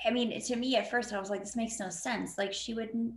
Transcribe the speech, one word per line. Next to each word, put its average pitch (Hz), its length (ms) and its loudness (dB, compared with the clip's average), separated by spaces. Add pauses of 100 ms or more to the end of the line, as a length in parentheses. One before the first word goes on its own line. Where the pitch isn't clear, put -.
I 226 60 4
mean, 240 300 2
to 247 160 0
me 247 200 4
at 202 140 2
first, 240 220 2
I 202 80 0
was 190 100 -4
like, 202 100 0
"This 202 160 -8
makes 226 220 -2
no 190 120 -2
sense." 190 460 -4
Like, 196 160 0
she - 220 -4
wouldn't, 226 420 -2